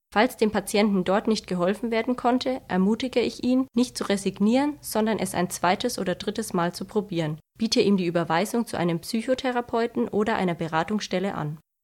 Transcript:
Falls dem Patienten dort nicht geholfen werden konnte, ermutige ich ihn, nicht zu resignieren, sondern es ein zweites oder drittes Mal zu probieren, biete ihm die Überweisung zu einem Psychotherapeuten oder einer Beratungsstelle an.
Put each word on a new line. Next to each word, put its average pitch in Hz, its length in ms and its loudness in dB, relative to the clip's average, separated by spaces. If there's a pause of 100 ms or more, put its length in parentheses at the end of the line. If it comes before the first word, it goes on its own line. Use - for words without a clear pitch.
(120)
Falls 240 260 2
dem 214 120 4
Patienten 202 540 2
dort 202 240 2
nicht 220 180 0
geholfen 190 460 0
werden 226 240 0
konnte, 254 540 0
ermutige 208 500 2
ich - 240 -2
ihn, 254 320 2
nicht 247 200 0
zu - 100 -4
resignieren, 214 760 2
sondern 220 380 0
es 185 160 -4
ein 175 160 -2
zweites - 480 -2
oder 185 160 -2
drittes - 380 -6
Mal 175 200 0
zu 190 120 -10
probieren, 165 520 -4 (220)
biete 226 220 2
ihm 202 160 4
die 180 100 0
Überweisung 175 580 0
zu - 100 -10
einem 170 240 0
Psychotherapeuten 240 1080 -2
oder 208 300 0
einer 180 180 2
Beratungsstelle 180 800 -2
an. 151 240 -6 (240)